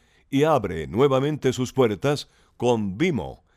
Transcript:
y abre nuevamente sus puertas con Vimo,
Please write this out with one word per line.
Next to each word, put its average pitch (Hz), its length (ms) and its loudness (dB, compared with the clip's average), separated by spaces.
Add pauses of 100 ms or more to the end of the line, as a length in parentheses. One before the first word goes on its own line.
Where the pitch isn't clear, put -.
(320)
y 135 120 2
abre 101 440 0
nuevamente 131 680 0
sus 127 180 -4
puertas 131 600 0 (260)
con 110 400 0
Vimo, 113 480 -4 (120)